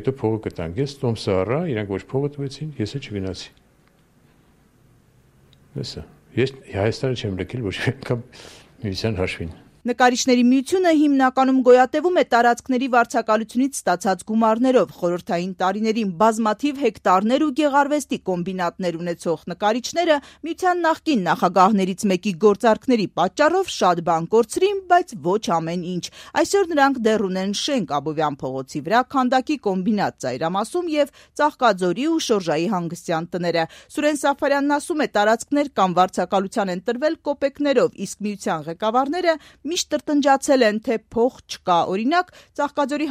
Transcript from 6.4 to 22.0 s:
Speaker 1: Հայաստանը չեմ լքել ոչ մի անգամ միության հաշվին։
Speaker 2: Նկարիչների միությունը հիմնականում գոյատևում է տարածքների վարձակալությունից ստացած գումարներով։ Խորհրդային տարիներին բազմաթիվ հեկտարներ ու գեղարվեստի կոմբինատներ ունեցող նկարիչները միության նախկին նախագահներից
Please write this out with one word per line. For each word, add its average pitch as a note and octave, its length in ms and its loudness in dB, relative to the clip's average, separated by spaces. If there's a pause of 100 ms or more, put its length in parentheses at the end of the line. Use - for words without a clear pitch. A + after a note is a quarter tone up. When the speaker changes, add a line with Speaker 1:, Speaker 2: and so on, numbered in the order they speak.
Speaker 1:
Հայաստանը A2+ 400 -2
չեմ G2 240 -6
լքել A#2+ 240 -8
ոչ F#2 120 -4
մի - 200 -2
անգամ A#2+ 300 -6 (580)
միության G2 380 -4
հաշվին։ F2 320 -6 (320)
Speaker 2:
Նկարիչների B3 640 2
միությունը E4 480 2
հիմնականում C4+ 640 4
գոյատևում C4 560 6
է C#4 80 6
տարածքների A#3+ 640 2
վարձակալությունից A#3 880 0
ստացած F#3 480 -2
գումարներով։ A3+ 720 2
Խորհրդային F3+ 540 -4 (100)
տարիներին G#3+ 460 0 (140)
բազմաթիվ A3+ 600 0
հեկտարներ G#3+ 640 2
ու D4+ 40 -2 (100)
գեղարվեստի C#4+ 640 0
կոմբինատներ F3+ 720 -4
ունեցող E3+ 480 -4
նկարիչները B3 680 0 (300)
միության F4 400 -2
նախկին D#4 420 0
նախագահներից F#3 720 2 (100)